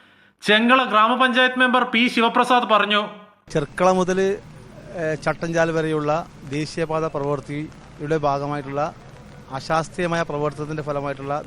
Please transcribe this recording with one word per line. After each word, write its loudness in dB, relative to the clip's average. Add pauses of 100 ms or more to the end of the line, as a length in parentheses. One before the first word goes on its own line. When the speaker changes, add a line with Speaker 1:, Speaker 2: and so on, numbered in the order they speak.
(480)
Speaker 1:
ചെങ്കള 6 (120)
ഗ്രാമപഞ്ചായത്ത് 4
മെമ്പർ 4 (100)
പി 4 (120)
ശിവപ്രസാദ് 2
പറഞ്ഞു. 2 (520)
Speaker 2:
ചെർക്കള 0 (120)
മുതൽ, 0 (840)
ഏഹ്, -2
ചട്ടഞ്ചാൽ 0
വരെയുള്ള 0 (440)
ദേശീയപാത -4 (100)
പ്രവൃത്തിയുടെ -6 (100)
ഭാഗമായിട്ടുള്ള -2 (760)
അശാസ്ത്രീയമായ -2
പ്രവർത്തനത്തിൻ്റെ -4
ഫലമായിട്ടുള്ള -6 (120)